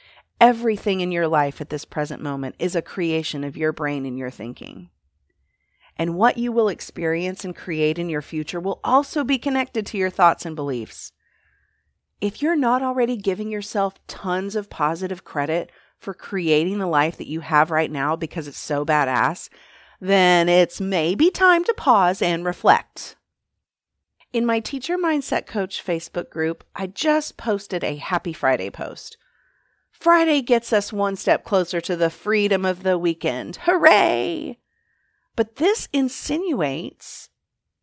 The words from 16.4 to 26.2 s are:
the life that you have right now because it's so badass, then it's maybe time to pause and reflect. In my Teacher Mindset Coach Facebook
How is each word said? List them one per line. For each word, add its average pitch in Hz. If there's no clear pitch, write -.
the 190
life 156
that -
you 160
have 156
right 160
now 147
because 156
it's 135
so 147
badass, 139
then 180
it's 175
maybe 196
time 349
to 453
pause 196
and 175
reflect. -
In 233
my 226
Teacher 277
Mindset 311
Coach -
Facebook 170